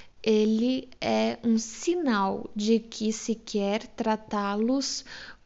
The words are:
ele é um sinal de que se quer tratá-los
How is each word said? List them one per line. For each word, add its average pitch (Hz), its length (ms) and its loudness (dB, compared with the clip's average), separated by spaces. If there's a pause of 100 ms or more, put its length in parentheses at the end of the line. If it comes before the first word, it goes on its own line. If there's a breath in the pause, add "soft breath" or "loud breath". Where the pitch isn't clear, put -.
(220 loud breath)
ele 220 680 2 (100)
é 220 420 0
um 226 160 4
sinal 220 960 0
de 214 260 4
que 220 340 -4
se 220 200 -4
quer 208 540 -2
tratá-los 220 1200 -2 (400 loud breath)